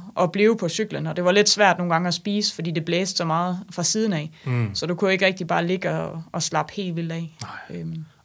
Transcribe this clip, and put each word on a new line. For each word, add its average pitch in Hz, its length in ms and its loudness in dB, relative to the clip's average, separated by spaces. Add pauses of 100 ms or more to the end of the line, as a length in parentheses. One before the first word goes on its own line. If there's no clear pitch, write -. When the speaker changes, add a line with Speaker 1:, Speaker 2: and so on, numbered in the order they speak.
(220)
Speaker 1:
at 175 100 2
blive 214 240 4
på 185 120 -2
cyklen, 160 380 -4
og 160 100 -4
det 175 80 -2
var 180 80 6
lidt 208 160 6
svært 190 300 6
nogle 175 140 0
gange 175 160 2
at 170 60 0
spise, 208 400 -2
fordi 170 160 -4
det 156 140 -2
blæste 180 320 -2
så 170 80 0
meget 175 360 0 (100)
fra 175 120 -4
siden 220 300 0
af. 156 180 -4 (140)
Speaker 2:
Mm. 120 300 0
Speaker 1:
Så - 120 -4
du 175 80 -2
kunne 190 180 2
ikke 190 140 4
rigtig 190 200 0
bare 170 200 0
ligge 180 240 -2
og, 160 320 -4 (100)
og 170 100 -2
slappe 156 320 -2
helt 185 220 -4
vildt 165 160 -4
af. 165 300 -8
Speaker 2:
Nej. - 360 -10
Speaker 1:
Øhm. 165 260 -8 (200)